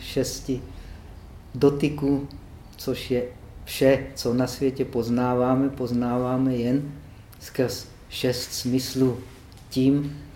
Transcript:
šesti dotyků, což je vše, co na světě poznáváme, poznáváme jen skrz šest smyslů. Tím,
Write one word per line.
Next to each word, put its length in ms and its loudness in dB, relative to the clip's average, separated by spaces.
šesti 600 -2
dotyků, 760 4
což 340 -6
je 140 2
vše, 500 4
co 200 0
na 120 2
světě 380 0
poznáváme, 840 2
poznáváme 880 0
jen 360 0
skrz 460 -2
šest 440 -2
smyslů. 680 2
Tím, 520 2